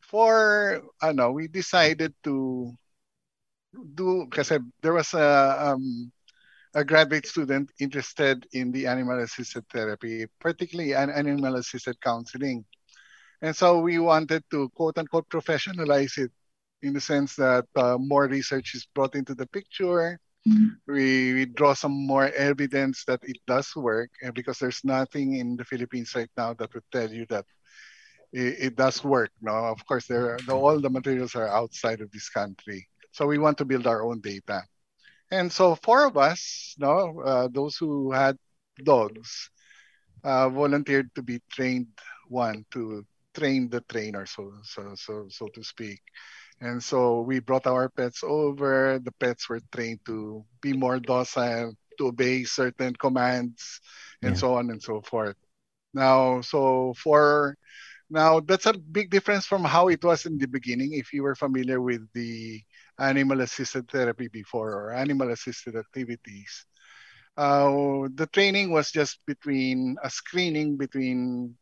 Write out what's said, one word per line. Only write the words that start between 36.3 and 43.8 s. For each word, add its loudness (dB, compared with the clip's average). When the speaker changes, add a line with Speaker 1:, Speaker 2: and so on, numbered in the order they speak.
Speaker 1:
no, 2
uh, 2
those -4
who -2
had 2
dogs, 2
uh, 4
volunteered 0
to -10
be -8
trained -4
one -4
to -10
train 0
the -4